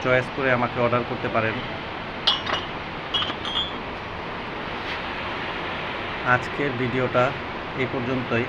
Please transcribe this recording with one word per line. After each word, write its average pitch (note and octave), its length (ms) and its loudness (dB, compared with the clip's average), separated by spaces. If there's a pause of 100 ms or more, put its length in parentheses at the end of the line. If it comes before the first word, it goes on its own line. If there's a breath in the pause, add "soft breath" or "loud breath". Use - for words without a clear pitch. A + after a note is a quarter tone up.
চয়েস B2+ 220 6 (100)
করে C3+ 160 4
আমাকে A#2+ 300 4
অর্ডার A#2+ 280 6
করতে A#2+ 180 -2
পারেন। A2 240 4 (4000)
আজকের B2+ 420 4 (100)
ভিডিওটা B2+ 520 4 (460)
এই C3 160 0
পর্যন্তই। B2 540 0